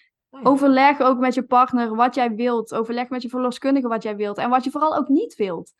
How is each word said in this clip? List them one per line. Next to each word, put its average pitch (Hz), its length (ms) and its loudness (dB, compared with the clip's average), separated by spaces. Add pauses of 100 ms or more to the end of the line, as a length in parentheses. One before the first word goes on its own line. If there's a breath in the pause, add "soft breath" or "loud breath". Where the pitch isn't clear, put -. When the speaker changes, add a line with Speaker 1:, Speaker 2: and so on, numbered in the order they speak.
(300 loud breath)
Speaker 1:
Oh 269 120 -20
ja. 247 80 2
Speaker 2:
Overleg 277 520 4
ook 254 180 4
met 254 140 0
je 254 100 -2
partner 247 520 0
wat 247 200 0
jij 240 200 0
wilt. 233 380 -2
Overleg 240 360 -4
met 254 120 -6
je 240 80 -10
verloskundige 254 580 -2
wat 226 160 -4
jij 214 120 -6
wilt. 208 220 -4
En 240 120 -4
wat 254 140 2
je 262 80 -6
vooral 302 240 -2
ook 302 120 -2
niet 349 280 0
wilt. 175 440 -6